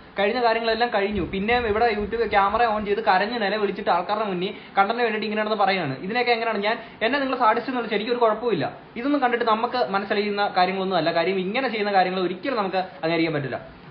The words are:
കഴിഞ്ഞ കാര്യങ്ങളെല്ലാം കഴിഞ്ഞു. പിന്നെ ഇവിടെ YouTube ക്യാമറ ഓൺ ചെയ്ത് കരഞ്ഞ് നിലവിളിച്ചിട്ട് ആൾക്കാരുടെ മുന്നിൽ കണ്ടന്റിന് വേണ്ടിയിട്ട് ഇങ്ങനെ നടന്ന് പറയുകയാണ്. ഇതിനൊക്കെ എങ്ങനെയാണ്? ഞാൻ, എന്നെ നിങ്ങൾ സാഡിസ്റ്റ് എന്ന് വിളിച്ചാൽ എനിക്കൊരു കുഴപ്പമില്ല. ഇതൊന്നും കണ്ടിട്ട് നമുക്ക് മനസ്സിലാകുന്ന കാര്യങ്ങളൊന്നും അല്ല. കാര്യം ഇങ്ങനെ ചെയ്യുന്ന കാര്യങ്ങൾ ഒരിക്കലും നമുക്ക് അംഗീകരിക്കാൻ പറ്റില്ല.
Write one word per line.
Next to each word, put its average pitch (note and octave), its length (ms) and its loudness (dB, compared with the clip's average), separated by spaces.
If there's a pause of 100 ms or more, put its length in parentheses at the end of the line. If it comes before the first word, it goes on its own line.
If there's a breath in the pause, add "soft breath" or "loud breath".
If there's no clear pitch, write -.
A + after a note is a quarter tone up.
(180 soft breath)
കഴിഞ്ഞ A3 240 0
കാര്യങ്ങളെല്ലാം A3+ 520 2
കഴിഞ്ഞു. G3+ 280 0
പിന്നെ G3 340 0
ഇവിടെ A3+ 380 2
YouTube G#3+ 360 -2
ക്യാമറ G#3 340 4
ഓൺ G#3+ 200 0
ചെയ്ത് G3+ 200 -2
കരഞ്ഞ് G#3 380 2
നിലവിളിച്ചിട്ട് G3+ 480 -2
ആൾക്കാരുടെ F#3+ 340 0
മുന്നിൽ F#3+ 300 -4 (240 loud breath)
കണ്ടന്റിന് A3+ 240 2
വേണ്ടിയിട്ട് G#3+ 240 0
ഇങ്ങനെ G#3+ 160 0
നടന്ന് G#3 220 0
പറയുകയാണ്. F3 340 2
ഇതിനൊക്കെ A#3+ 320 0
എങ്ങനെയാണ്? A3+ 280 0
ഞാൻ, G#3 200 0 (240 loud breath)
എന്നെ B3+ 160 2
നിങ്ങൾ C4 180 0
സാഡിസ്റ്റ് A#3+ 340 2
എന്ന് B3+ 80 -2
വിളിച്ചാൽ A3 180 -2
എനിക്കൊരു A#3 220 0
കുഴപ്പമില്ല. A3 520 2 (260)
ഇതൊന്നും C#4 240 0
കണ്ടിട്ട് A#3+ 240 2
നമുക്ക് A3+ 460 2
മനസ്സിലാകുന്ന G3+ 680 0
കാര്യങ്ങളൊന്നും F#3+ 400 2
അല്ല. E3 180 0
കാര്യം E3+ 220 2
ഇങ്ങനെ G#3 320 -2
ചെയ്യുന്ന G#3 240 -2
കാര്യങ്ങൾ F#3 280 2
ഒരിക്കലും F#3 360 -4
നമുക്ക് F#3 200 -2
അംഗീകരിക്കാൻ E3 580 0
പറ്റില്ല. C3+ 440 -6 (120)